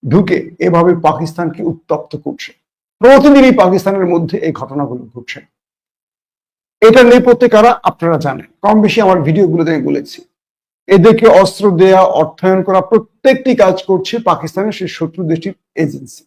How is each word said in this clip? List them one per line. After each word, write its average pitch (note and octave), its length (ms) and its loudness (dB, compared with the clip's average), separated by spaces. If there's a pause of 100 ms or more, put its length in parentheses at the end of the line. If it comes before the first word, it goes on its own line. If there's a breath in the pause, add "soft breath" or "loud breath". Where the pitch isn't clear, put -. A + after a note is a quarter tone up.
ঢুকে F#3 400 0 (100)
এভাবে E3+ 360 2
পাকিস্তানকে D#3+ 680 -6
উত্তপ্ত - 520 -8
করছে। - 380 -14 (460)
প্রতিদিনই C4+ 520 4
পাকিস্তানের G3 540 0
মধ্যে F3 320 -4
এই D#3+ 140 -6
ঘটনাগুলো B2 640 -10
ঘটছে। - 260 -18 (1400)
এটার A3+ 240 6
নেপথ্যে B3 440 4
কারা A3 340 2
আপনারা E3 340 -2
জানেন, C#3+ 280 -8 (160)
কম G#3+ 200 2
বেশি G#3+ 200 0
আমার F#3 200 2
ভিডিওগুলোতে D#3+ 540 -2
আমি C3+ 80 -6
বলেছি। - 380 -8 (680)
এদেরকে A3 400 4
অস্ত্র F#3+ 440 2
দেয়া, F#3+ 300 4
অর্থায়ন F#3 600 -2
করা, F#3+ 180 0
প্রত্যেকটি B3+ 720 -2
কাজ F#3+ 280 0
করছে F#3+ 360 -4
পাকিস্তানের F#3+ 520 -4
সেই F#3 160 -10
শত্রু E3 360 -10
দেশটির E3 300 -6 (220)
এজেন্সি। C#3 520 -8